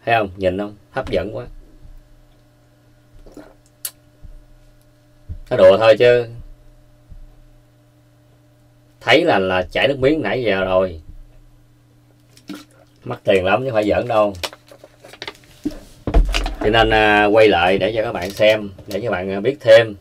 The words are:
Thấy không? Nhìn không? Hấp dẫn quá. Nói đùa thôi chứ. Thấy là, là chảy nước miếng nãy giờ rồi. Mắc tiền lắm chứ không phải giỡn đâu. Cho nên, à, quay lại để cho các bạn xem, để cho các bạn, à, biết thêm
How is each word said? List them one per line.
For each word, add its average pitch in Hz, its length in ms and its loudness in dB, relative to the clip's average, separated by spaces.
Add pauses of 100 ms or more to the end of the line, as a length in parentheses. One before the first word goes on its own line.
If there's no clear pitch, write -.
Thấy 117 140 0
không? 101 180 -4
Nhìn 92 220 -2
không? 104 180 -10 (140)
Hấp - 200 -10
dẫn 110 260 -6
quá. 120 100 -14 (4000)
Nói 127 80 -2
đùa 95 200 8
thôi 110 200 4
chứ. 123 280 4 (2750)
Thấy 139 240 2
là, 127 140 2
là 92 240 0
chảy 98 260 -2
nước 135 100 -4
miếng 139 240 0
nãy 110 200 -4
giờ 95 220 -2
rồi. 92 360 -2 (2000)
Mắc 123 200 -12
tiền 95 200 0
lắm 104 160 0
chứ 131 40 -8
không 117 100 -6
phải 107 100 0
giỡn 98 240 -2
đâu. 107 240 0 (2250)
Cho 107 100 -2
nên, 110 200 2
à, 107 340 4
quay 107 240 4
lại 92 300 0
để 95 180 -2
cho 110 60 -2
các 117 100 -6
bạn 92 180 -8
xem, 107 400 0 (160)
để 101 140 -8
cho - 20 -
các 117 80 -6
bạn, 95 200 -6
à, 98 100 -6
biết 131 200 -4
thêm 113 400 6